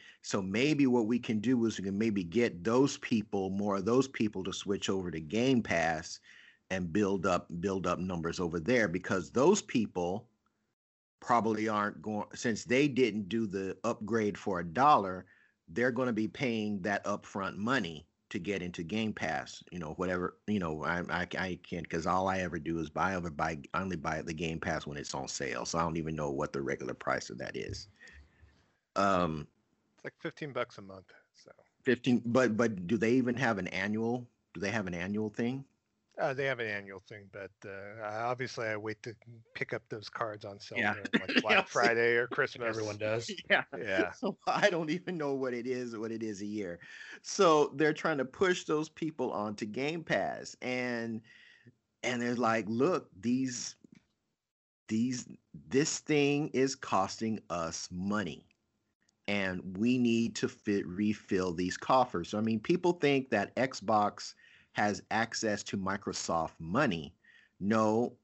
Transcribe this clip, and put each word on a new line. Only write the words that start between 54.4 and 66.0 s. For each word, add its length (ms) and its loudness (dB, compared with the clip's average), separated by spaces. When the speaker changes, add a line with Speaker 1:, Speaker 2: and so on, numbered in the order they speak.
Speaker 1:
these, 380 0
this 320 2
thing 480 2
is 260 2
costing 760 -2
us 420 -4
money, 540 -4
and 520 -2
we 180 4
need 400 4
to 120 0
fit, 380 0
refill 680 0
these 240 -2
coffers." 520 2
So, 80 -2
I 40 0
mean, 180 0
people 320 2
think 380 2
that 260 0
Xbox 800 0
has 380 0
access 540 0
to 120 -4
Microsoft 840 -2